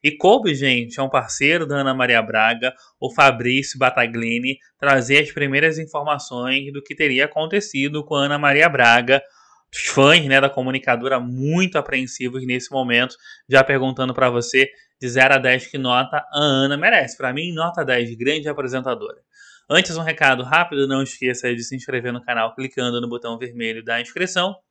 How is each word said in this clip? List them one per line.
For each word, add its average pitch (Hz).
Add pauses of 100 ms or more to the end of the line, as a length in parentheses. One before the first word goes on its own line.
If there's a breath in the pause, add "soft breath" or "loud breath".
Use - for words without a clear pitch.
E 147
coube, 196
gente, 127
a 135
um 135
parceiro 147
da 143
Ana 135
Maria 120
Braga, 113 (280 soft breath)
o 131
Fabrício 131
Battaglini, 120 (200 soft breath)
trazer 139
as 147
primeiras 147
informações 139
do 139
que -
teria 139
acontecido 151
com 151
a 139
Ana 143
Maria 147
Braga. 123 (540 soft breath)
Os -
fãs, 147
né, 135
da 139
comunicadora 131
muito 147
apreensivos 131
nesse 127
momento, 127 (340 loud breath)
já 135
perguntando 131
pra 127
você 120 (320 soft breath)
de 127
zero 131
a 135
dez 127
que 139
nota 127 (140)
a 147
Ana 139
merece. 147
Pra 127
mim, 170
nota 165
dez, 120
grande 147
apresentadora. 127 (500 soft breath)
Antes, 175
um 165
recado 147
rápido: 147
não 135
esqueça 127
de 117
se 131
inscrever 123
no 120
canal 113
clicando 123
no 120
botão 117
vermelho 117
da 117
inscrição. 180 (160)